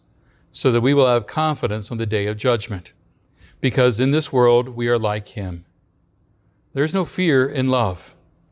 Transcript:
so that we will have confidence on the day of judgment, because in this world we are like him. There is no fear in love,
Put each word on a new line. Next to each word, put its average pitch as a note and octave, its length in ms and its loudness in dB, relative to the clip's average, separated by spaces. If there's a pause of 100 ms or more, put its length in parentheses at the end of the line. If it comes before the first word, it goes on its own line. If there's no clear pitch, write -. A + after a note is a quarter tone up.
(520)
so - 200 0
that A#2+ 100 2
we C3+ 120 2
will C#3 140 4
have A#2+ 180 0
confidence B2 640 -4
on A#2+ 80 -6
the A2+ 80 -4
day G2+ 220 -2
of G#2+ 100 -6
judgment, A2 560 -4 (680)
because B2+ 400 2
in C3 120 2
this D3+ 200 -2
world B2 380 4
we A#2+ 180 -4
are A#2+ 120 2
like G#2 300 -4
him. F2+ 360 -10 (1080)
There C#3 100 0
is D#3 100 -2
no F#3 120 0
fear C#3+ 420 2
in C3 220 -2
love, A2 440 -2 (380)